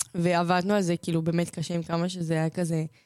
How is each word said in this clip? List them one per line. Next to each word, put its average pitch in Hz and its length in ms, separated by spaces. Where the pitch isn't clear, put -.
ועבדנו 180 580
על 208 80
זה, 175 160
כאילו, 165 240
באמת 170 280
קשה, 170 260
עם 170 80
כמה 170 260
שזה 170 240
היה 160 160
כזה 160 360